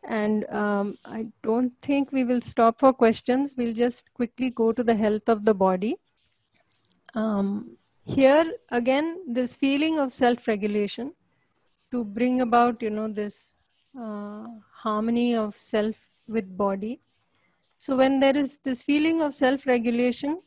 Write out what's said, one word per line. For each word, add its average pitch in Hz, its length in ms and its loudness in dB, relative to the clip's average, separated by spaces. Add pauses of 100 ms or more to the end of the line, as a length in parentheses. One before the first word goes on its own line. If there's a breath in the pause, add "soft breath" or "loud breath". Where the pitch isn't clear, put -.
And, 214 460 -2
um, 208 560 -2
I 220 220 -10 (160)
don't 240 380 0
think 277 300 -2
we 262 120 0
will 247 180 0
stop 233 380 2
for 262 140 6
questions. 254 640 2
We'll 233 180 -2
just 240 400 -2
quickly 247 360 -4
go 226 220 0
to 240 120 -2
the 226 120 2
health 214 340 0
of 208 160 2
the 220 80 4
body. 190 440 2 (1160)
Um, 208 640 -2 (280)
here, 285 460 6 (180)
again, 277 580 0
this 247 280 -4
feeling 294 440 0
of 269 120 -2
self-regulation 214 1000 -2 (800)
to 240 120 -4
bring 240 380 0
about, 240 400 2
you 220 80 -4
know, 214 180 -4
this, 208 480 -8 (440)
uh, 208 460 -12 (260)
harmony 233 640 0
of 214 220 -2
self 214 520 -4 (180)
with 196 300 -6
body. 202 440 -4 (760)
So - 180 -4
when 262 240 4
there 269 180 4
is 277 260 -2
this 262 180 -4
feeling 320 400 2
of 294 120 -2
self-regulation 254 1120 0